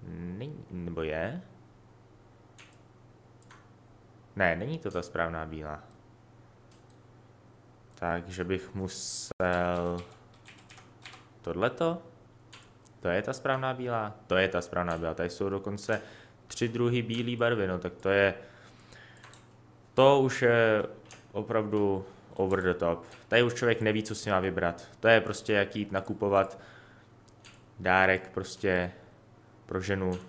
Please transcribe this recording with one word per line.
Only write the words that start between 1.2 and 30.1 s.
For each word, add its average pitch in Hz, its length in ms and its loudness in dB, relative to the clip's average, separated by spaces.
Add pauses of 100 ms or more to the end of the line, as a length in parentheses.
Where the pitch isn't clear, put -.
Ne, 90 200 2
není 139 240 -6
to 101 120 -8
ta 87 100 -2
správná 82 440 -4
bílá. 76 380 -10 (2000)
Takže 87 480 -4
bych 92 320 -4
musel 87 1200 -2 (1400)
tohleto? 127 600 -2 (1000)
To - 80 -4
je 90 140 0
ta 131 120 -6
správná 131 400 -2
bílá? 117 420 -4 (120)
To - 80 2
je 95 120 6
ta 87 140 0
správná 87 360 -2
bílá. 82 160 -2
Tady 85 160 -2
jsou 98 200 -4
dokonce 101 520 -4 (460)
tři - 200 -2
druhy 120 340 0
bílé 117 360 -4
barvy, 117 300 2
no 90 120 -2
tak 90 140 -6
to - 160 -4
je, 98 240 4 (1600)
to 139 260 8
už 131 220 0
je 113 420 6 (480)
opravdu 104 760 0 (280)
over 95 300 2
the 90 100 4
top. 85 300 0 (240)
Tady 117 160 6
už 120 100 2
člověk 117 280 0
neví, 107 220 2
co 107 120 -6
si - 140 -6
má 95 100 4
vybrat. 87 480 -2 (120)
To 110 80 2
je 113 140 8
prostě 110 320 -2
jak 101 220 2
jít 104 160 -4
nakupovat 98 680 2 (1200)
dárek 95 540 4
prostě 90 580 -2 (720)
pro 95 160 -4
ženu. 95 480 -2